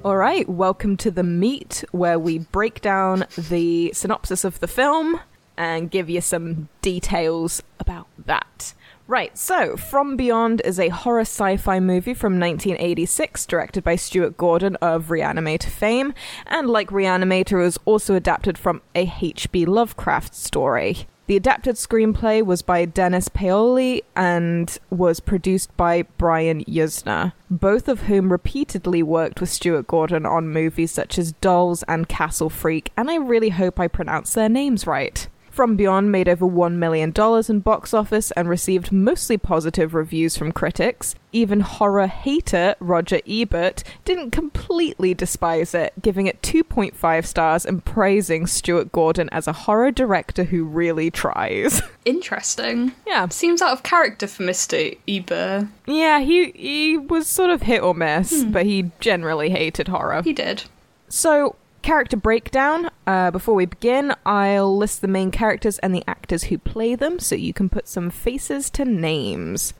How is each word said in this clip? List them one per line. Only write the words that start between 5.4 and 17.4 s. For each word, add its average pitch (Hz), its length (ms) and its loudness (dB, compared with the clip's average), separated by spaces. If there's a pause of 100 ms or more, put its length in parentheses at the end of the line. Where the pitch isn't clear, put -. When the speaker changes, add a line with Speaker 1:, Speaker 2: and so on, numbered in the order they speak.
Speaker 1:
and 165 340 -4
give 180 180 -2
you 175 120 -2
some 165 480 -4 (120)
details 170 800 -2 (180)
about 175 280 -6 (180)
that. - 480 -6 (340)
Right, 226 300 -2
so 320 380 0
From 277 400 -2
Beyond 233 480 2
is 180 160 -2
a 175 100 4
horror 233 320 0
sci-fi 196 600 0
movie 185 320 2
from 196 260 0
nineteen 175 400 -2
eighty-six, 175 680 -2
directed - 380 -2
by 170 140 2
Stuart 175 400 -2
Gordon 175 400 2
of 165 320 0
Reanimator 160 600 -2
fame, 254 440 -2 (340)
and 269 220 -2
like 214 200 2
Reanimator, 185 720 2